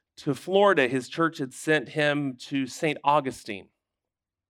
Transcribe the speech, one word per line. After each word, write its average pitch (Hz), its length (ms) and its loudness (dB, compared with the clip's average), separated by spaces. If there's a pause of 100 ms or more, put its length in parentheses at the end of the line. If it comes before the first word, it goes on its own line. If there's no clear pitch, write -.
(160)
to 143 180 -4
Florida. 185 540 4
His 127 180 -2
church 160 300 -2
had 131 160 -6
sent 151 380 0
him 147 460 -2 (100)
to 135 200 -2
Saint 147 380 -4
Augustine, 131 640 0 (800)